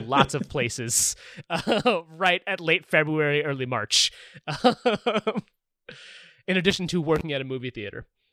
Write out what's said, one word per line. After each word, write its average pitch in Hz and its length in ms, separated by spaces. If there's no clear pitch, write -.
lots 139 280
of - 140
places, 120 680
<laughs> - 180
uh, 185 580
right 175 380
at 190 140
late 160 260
February, 151 580
early 135 220
March, 117 440
<laughs> 151 160
in 185 100
addition 185 320
to 180 120
working 156 320
at 139 80
a 135 40
movie 131 260
theater. - 360